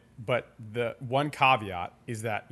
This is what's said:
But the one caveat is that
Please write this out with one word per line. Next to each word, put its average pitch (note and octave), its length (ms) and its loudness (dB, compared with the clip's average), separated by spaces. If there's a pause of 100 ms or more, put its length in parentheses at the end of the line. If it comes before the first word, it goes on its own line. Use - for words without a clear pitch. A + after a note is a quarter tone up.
(240)
But A#2+ 240 0 (260)
the A#2 260 -2
one C3+ 320 0
caveat G#2 640 2 (120)
is A2 180 -8
that G#2+ 280 -4